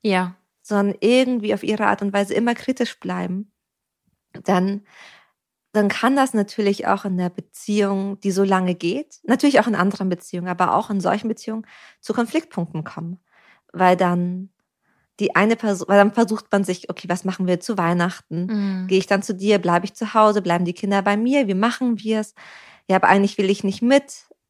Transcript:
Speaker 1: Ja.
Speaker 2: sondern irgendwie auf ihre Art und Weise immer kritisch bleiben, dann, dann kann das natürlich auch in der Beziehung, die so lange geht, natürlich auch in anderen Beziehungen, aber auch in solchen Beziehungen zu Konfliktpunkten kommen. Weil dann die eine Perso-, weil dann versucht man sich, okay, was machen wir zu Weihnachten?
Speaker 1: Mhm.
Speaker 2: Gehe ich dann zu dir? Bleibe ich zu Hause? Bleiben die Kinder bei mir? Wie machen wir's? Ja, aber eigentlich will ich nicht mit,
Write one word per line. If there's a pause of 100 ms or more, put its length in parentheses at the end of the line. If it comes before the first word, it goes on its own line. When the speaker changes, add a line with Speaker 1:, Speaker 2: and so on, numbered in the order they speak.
Speaker 1:
Ja. (260)
Speaker 2:
sondern
irgendwie
auf
ihre
Art
und
Weise
immer
kritisch
bleiben, (920)
dann, (920)
dann
kann
das
natürlich
auch
in
der
Beziehung,
die
so
lange
geht,
natürlich
auch
in
anderen
Beziehungen,
aber
auch
in
solchen
Beziehungen (340)
zu
Konfliktpunkten
kommen. (520)
Weil
dann (720)
die
eine
Perso-,
weil
dann
versucht
man
sich,
okay,
was
machen
wir
zu
Weihnachten?
Speaker 1:
Mhm.
Speaker 2:
Gehe
ich
dann
zu
dir?
Bleibe
ich
zu
Hause?
Bleiben
die
Kinder
bei
mir?
Wie
machen
wir's? (560)
Ja,
aber
eigentlich
will
ich
nicht
mit, (240)